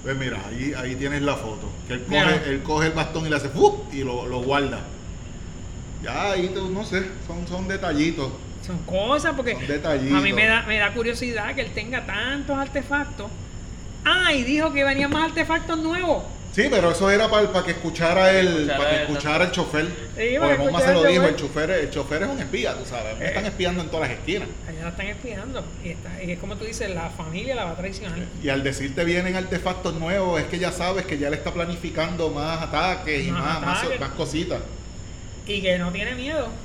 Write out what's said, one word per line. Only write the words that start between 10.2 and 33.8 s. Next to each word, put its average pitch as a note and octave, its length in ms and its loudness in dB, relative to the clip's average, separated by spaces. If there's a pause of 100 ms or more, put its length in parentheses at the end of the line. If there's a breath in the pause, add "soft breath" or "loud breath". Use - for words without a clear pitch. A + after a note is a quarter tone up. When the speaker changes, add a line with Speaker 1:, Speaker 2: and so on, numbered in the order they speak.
Speaker 2:
mí C#4 120 4
me G#3 140 4
da, A3+ 160 4
me G#3+ 160 0
da G3+ 140 2
curiosidad A#3 600 -2
que C4 60 -4
él A#3 120 -4
tenga A3+ 320 -6
tantos C4 520 -4
artefactos. C#4 720 -4 (760)
Ah, F4 300 6
y C4 100 4
dijo D4+ 300 4
que C#4 100 4
venían C#4 280 4
más D#4 180 4
artefactos E4 480 0
nuevos. D#4+ 460 2 (300)
Speaker 1:
Sí, G#3+ 160 4
pero F3 220 6
eso G3 180 4
era G#3 200 6
pa-, G#3+ 240 6
pa F3+ 100 4
que F3 80 -2
escuchara E3+ 540 4
Speaker 3:
Pa F#3+ 60 10
que F#3+ 80 8
Speaker 1:
el, F#3 80 6 (220)
Speaker 3:
escuchara C#3+ 80 2
Speaker 1:
pa C#3+ 120 4
que D3+ 60 6
Speaker 3:
él, D3+ 80 2
Speaker 1:
escuchara D3 420 2
el F3+ 60 -2
chofer. D3+ 340 0
Speaker 2:
Sí, F3 60 -4 (440)
pa D4 60 2
Speaker 1:
Porque C#4+ 160 6
Speaker 2:
que C#4 60 2
Speaker 1:
Monma E3+ 180 2
se C4 40 6
Speaker 2:
escuchara F3+ 80 8
Speaker 1:
lo E3 120 8
Speaker 2:
el F3 80 8
Speaker 1:
dijo, F3+ 100 6
Speaker 2:
chofer. E3+ 60 8
Speaker 1:
el D3 80 0
chofer, D3+ 340 -2
el D#3 200 2
chofer D3+ 320 -2
es C#4 60 0
un C4+ 100 -4
espía, G3 380 -2
tú - 80 -8
sabes. A2 320 -6
Me - 80 -6
Speaker 2:
Eh. - 40 0
Speaker 1:
están G3 160 -2
espiando F3+ 380 0
en D#3 60 -6
todas D3+ 200 0
las A#2 100 -6
esquinas. F3+ 280 -2 (200)
Speaker 2:
Allá D#3+ 160 -10
la E3+ 60 -6
están F#3+ 180 -6
espiando. G#3+ 560 -8 (200)
Y F3 60 -6
está, F3 340 -8
y F3 80 -4
es E3+ 80 -6
como - 180 -6
tú G#3+ 80 -8
dices, G#3+ 280 -4
la E3 180 -4
familia F#3 440 -6
la A3+ 100 -4
va E3 60 -6
a E3 60 -8
traicionar. F3+ 420 -8 (240)
Speaker 1:
Y C#3+ 60 0
al C3+ 140 0
decirte C3+ 420 -2
vienen F3+ 300 2
artefactos F#3 600 -2
nuevos, E3+ 460 0
es C#3+ 60 -2
que F3+ 120 -4
ya F3 120 0
sabes F3+ 340 -2
que D#3 120 -4
ya C#3+ 120 0
le D3+ 80 0
está E3 160 -4
planificando E3+ 800 -2
más D#3 320 -2
ataques D#3 600 0
y - 60 0
Speaker 2:
Más - 120 0
Speaker 1:
más, D3+ 180 0
más, C#3 220 0